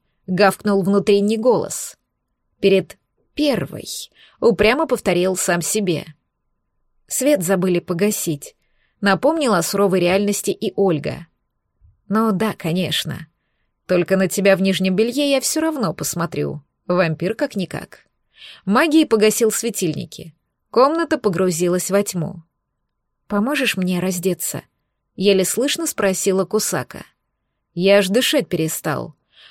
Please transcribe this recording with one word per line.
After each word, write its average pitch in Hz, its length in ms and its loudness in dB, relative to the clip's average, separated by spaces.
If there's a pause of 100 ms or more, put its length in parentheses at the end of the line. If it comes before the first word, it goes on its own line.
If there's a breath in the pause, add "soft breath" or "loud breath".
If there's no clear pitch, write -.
(260)
гавкнул 196 560 2
внутренний 202 540 2
голос. 220 640 -2 (640)
"Перед 190 360 2 (380)
первой", - 760 -4 (300 soft breath)
упрямо 233 460 4
повторил 185 500 0
сам 175 240 0
себе. 180 460 -2 (1040)
"Свет 262 340 2
забыли 180 360 0
погасить", 170 760 -4 (460)
напомнила 233 580 2
о 165 40 0
суровой 190 380 0
реальности 202 500 0
и 185 260 -4
Ольга. 151 500 -2 (840)
"Ну 220 240 2
да, 196 200 0
конечно. 160 760 -4 (580)
Только 180 300 0
на 190 120 0
тебя 196 280 2
в 185 60 0
нижнем 190 320 0
белье 247 360 0
я 269 100 2
всё 311 200 -4
равно 311 340 -2
посмотрю. 147 680 -6 (240)
Вампир 175 480 0
как-никак". - 720 -6 (580 loud breath)
Магией 302 420 4
погасил 220 440 2
светильники. 165 840 -6 (360)
Комната 311 480 2
погрузилась 180 720 0
во 202 120 2
тьму. 170 400 -6 (840)
"Поможешь 240 500 -2
мне 185 240 -2
раздеться?" 180 640 -4 (540)
еле 190 280 4
слышно 285 420 -2
спросила 190 580 0
Кусака. 185 600 -4 (720)
"Я 190 240 4
аж 190 100 2
дышать 247 400 0
перестал". 156 680 -4 (340 soft breath)